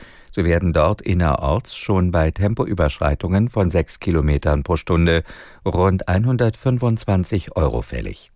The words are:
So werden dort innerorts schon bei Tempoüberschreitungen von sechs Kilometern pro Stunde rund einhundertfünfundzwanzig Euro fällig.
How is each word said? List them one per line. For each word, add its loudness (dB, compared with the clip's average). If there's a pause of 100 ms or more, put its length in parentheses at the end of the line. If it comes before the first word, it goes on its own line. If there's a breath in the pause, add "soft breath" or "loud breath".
(300 loud breath)
So -2
werden 2
dort 0
innerorts 0
schon 0
bei 2
Tempoüberschreitungen 0
von 0
sechs -2
Kilometern 0
pro -2
Stunde 2 (420 loud breath)
rund 2
einhundertfünfundzwanzig 0
Euro 0
fällig. -10